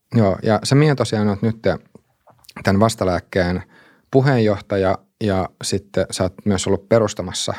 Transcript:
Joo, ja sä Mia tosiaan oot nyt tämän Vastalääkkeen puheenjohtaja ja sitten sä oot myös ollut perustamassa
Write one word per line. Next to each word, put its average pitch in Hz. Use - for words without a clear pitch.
Joo, 101
ja 107
sä -
Mia 147
tosiaan 110
oot 98
nyt 113
tämän 98
Vastalääkkeen 90
puheenjohtaja 104
ja 95
sitten -
sä -
oot 92
myös 98
ollut 95
perustamassa 98